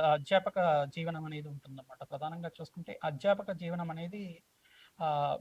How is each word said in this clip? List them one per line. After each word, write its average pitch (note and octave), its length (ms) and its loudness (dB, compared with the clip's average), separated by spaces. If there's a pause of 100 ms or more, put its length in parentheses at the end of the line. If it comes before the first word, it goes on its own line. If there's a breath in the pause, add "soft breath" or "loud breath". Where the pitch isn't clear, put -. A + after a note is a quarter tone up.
(120)
అధ్యాపక E3+ 720 4
జీవనం D#3+ 400 -4
అనేది D3+ 240 -6
ఉంటుందన్నమాట. C3+ 640 -14
ప్రధానంగా D#3+ 400 -6 (100)
చూసుకుంటే - 440 -12
అధ్యాపక G3 460 2
జీవనం E3+ 400 -4
అనేది, F3 520 -8 (600 loud breath)
ఆ, D3 380 2